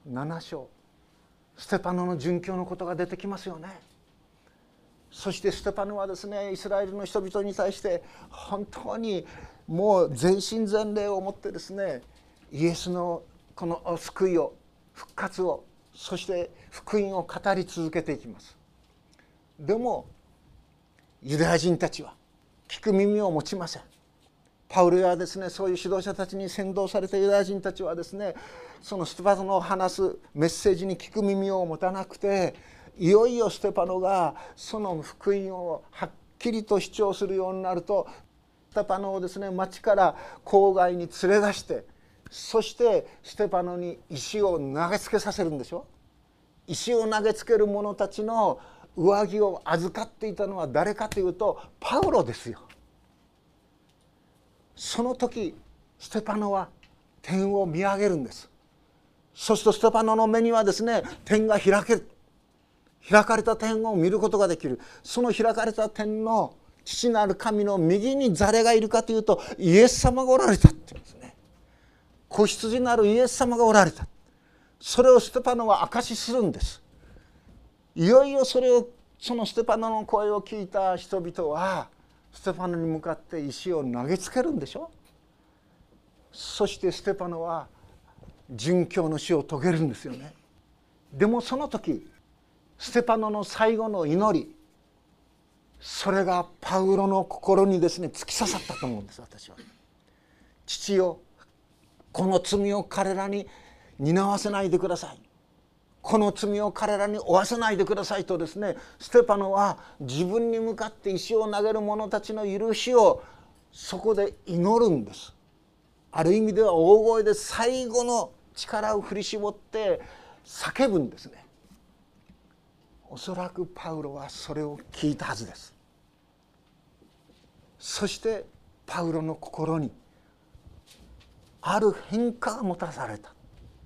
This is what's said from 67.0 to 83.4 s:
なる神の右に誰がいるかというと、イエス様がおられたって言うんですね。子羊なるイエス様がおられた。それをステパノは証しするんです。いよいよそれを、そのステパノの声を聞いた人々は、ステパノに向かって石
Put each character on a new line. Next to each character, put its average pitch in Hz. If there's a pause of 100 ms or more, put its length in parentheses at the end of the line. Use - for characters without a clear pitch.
な 214
る 190
神 208
の 202
右 202
に 262
誰 214
が 233
い 226
る 214
か 226
と 226
い -
う 220
と、 214 (160)
イ 180
エ 233
ス -
様 254
が 254
お 254
ら 370
れ 190
た -
っ -
て -
言 -
う -
ん -
で -
す -
ね。 - (920)
子 208
羊 226
な 240
る 214
イ 214
エ 254
ス 240
様 240
が 233
お 220
ら 208
れ 160
た。 - (720)
そ -
れ 254
を 247
ス -
テ 254
パ 247
ノ 233
は 202
証 -
し -
す -
る 254
ん 170
で 101
す。 - (1120)
い 165
よ 262
い 277
よ 269
そ 262
れ 254
を、 240 (300)
そ -
の 226
ス -
テ 233
パ 220
ノ 226
の 214
声 208
を 208
聞 208
い 185
た 190
人 185
々 170
は、 165 (460)
ス -
テ 190
パ 180
ノ 175
に 165
向 160
か 160
っ -
て -
石 143